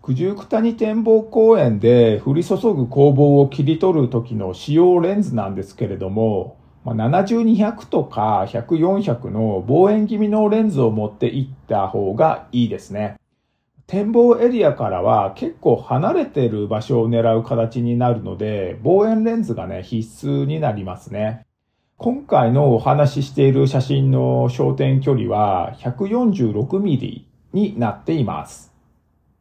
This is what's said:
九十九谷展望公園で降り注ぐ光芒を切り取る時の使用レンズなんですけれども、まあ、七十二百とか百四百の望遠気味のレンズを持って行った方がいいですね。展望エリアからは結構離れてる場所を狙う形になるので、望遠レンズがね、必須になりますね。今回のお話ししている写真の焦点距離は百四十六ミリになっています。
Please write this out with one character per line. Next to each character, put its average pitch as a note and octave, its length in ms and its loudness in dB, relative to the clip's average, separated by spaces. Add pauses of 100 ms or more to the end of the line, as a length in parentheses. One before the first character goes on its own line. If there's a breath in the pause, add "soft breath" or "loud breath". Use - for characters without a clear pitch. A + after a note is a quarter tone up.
九 C3 80 -2
十 F#3 220 -2
九 G3+ 100 -18
谷 A3+ 300 0
展 A3 260 -2
望 A3 220 6
公 A3 340 4
園 A2+ 220 2
で A#2 440 4
降 C3+ 100 0
り E3+ 100 0
注 G3+ 100 0
ぐ F#3+ 320 0
光 C#3+ 260 4
芒 C#3+ 280 6
を C3+ 80 4
切 C#3 160 -4
り D#3 160 0
取 F3 220 2
る A#2+ 60 0
時 A#2+ 280 -4
の F#2+ 180 -6
使 C#3+ 200 -6
用 F3 260 6
レ F#3 160 0
ン G#3 60 0
ズ C3 120 -4
な G2+ 140 -2
ん F#2+ 80 -8
で F#2+ 80 -8
す - 100 -18
け G#2 140 -6
れ F#2+ 80 -8
ど F#2+ 140 -6
も、 G#2+ 480 -2 (260)
ま A#2 80 -6
あ、 - 20 -6
七 C3 300 0
十 A#3 180 0
二 A3 140 4
百 G#3 320 -2
と D3+ 160 -2
か G#2 420 -2
百 A#2+ 320 -4
四 F#3 240 0
百 C3 300 -6
の G#2 340 -2
望 E3+ 240 4
遠 G#3+ 160 0
気 A3 120 -4
味 G#3+ 100 0
の G#3+ 200 2
レ A3 140 2
ン G#3+ 80 0
ズ C#3 100 -2
を A2+ 120 2
持 G#2+ 160 -4
っ - 40 -10
て A#2+ 160 -4
行 C3+ 200 -4
っ - 20 -18 (160)
た G2 220 -2
方 G2+ 260 -4
が D#3+ 380 0
い A#2+ 140 0
い - 20 -6
で G2 100 -6
す - 140 -16
ね。 G#2 240 -8 (720)
展 G#3 240 -4
望 A#3 260 6
エ A#3 100 2
リ A#3 160 2
ア C#3+ 100 4
か A2 160 -4
ら F2+ 120 -4
は G2+ 320 2
結 - 260 -8
構 B2+ 140 2
離 D3 380 -2
れ E4+ 140 0
て B2+ 220 -2
る G#2 200 -4
場 A2 140 -4
所 A#2+ 200 -2
を A2+ 80 0
狙 A2+ 260 2
う A2+ 60 0
形 A#2 400 -4
に A#2+ 140 -2
な A2+ 120 0
る G#2+ 140 -2
の F#2+ 140 -10
で、 G2+ 480 -6
望 G3+ 240 4
遠 A3 160 0
レ A3+ 100 -2
ン A3+ 80 -2
ズ F3 120 -6
が F#2 120 -8
ね、 F#2+ 160 -10
必 A2 460 -8
須 C#3 160 -2
に D#3 160 -4
な C#3 100 -2
り G2+ 140 -8
ま F#2 140 -10
す - 140 -18
ね。 G#2+ 340 -6 (500)
今 C4 260 -4
回 B2 300 2
の C3+ 240 4
お - 20 2
話 C#3 460 0
し - 40 -10
し - 40 -16
て C#3 160 2
い C3+ 40 4
る C3+ 140 2
写 C3+ 140 0
真 C3+ 320 0
の B2+ 380 0
焦 C3+ 240 -2
点 C3+ 260 0
距 C3+ 160 0
離 G#2+ 120 -2
は G2+ 500 0
百 D#3 300 -6
四 A#3 220 0
十 A#2 220 0
六 B2 260 -2
ミ F#3+ 180 0
リ - 300 -8 (260)
に G3 240 -2
な A2+ 140 -2
っ - 140 -14
て D#3+ 100 -2
い D3 80 -2
ま E2 240 -6
す。 - 280 -20 (640)